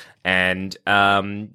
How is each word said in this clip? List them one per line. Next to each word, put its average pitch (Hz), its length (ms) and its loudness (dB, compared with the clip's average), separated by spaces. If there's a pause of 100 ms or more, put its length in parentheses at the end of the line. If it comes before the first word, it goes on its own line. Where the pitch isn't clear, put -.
(240)
And, 92 520 -2 (100)
um, 101 680 0